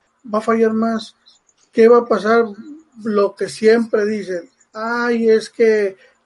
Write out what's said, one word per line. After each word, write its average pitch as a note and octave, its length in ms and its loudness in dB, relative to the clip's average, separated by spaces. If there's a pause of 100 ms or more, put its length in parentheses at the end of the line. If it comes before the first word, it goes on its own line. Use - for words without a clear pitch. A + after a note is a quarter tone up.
(340)
va G3 60 -2
a - 20 -2
fallar A3+ 320 0
más. A3+ 420 -4 (560)
¿Qué A3+ 160 4
va A#3+ 120 6
a A#3 60 0
pasar? A3+ 400 0 (580)
Lo G3+ 320 -2
que F#3+ 140 -8
siempre A3 560 0
dicen, F#3 440 -6 (240)
"Ay, A#3 560 -2
es A3 200 2
que G#3+ 480 0 (280)